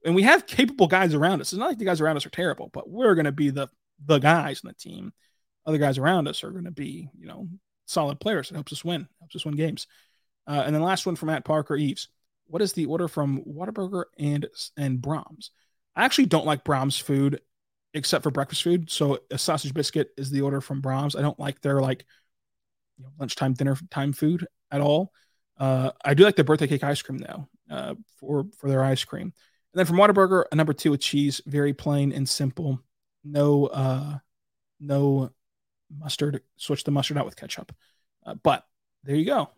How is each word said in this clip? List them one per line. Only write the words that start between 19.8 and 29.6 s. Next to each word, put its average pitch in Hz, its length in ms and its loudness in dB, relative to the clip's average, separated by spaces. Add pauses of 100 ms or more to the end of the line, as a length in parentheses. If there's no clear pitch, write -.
is 135 120 -8
the 139 120 -2
order 139 200 0
from 139 200 -8
Brahms. 135 340 -2
I 139 80 -2
don't 147 160 0
like 139 220 -6
their, 139 200 2
like, 131 240 -2 (960)
you 127 60 -20
know, 135 60 -20 (100)
lunchtime, 135 340 -2
dinner 139 220 0 (140)
time 139 220 -4
food 165 340 0 (260)
at 143 80 -2
all. 147 320 2 (460)
Uh, 131 340 0 (120)
I 143 100 4
do 170 100 12
like 208 100 6
the 165 80 6
birthday 151 240 4
cake 135 160 0
ice 143 200 -2
cream 135 160 -8
though, 135 300 -12 (220)
uh, 131 240 -8 (240)
for, 143 280 -4 (120)
for 143 100 -4
their 135 140 2
ice 135 220 0
cream. - 180 -10
And 190 100 -8 (420)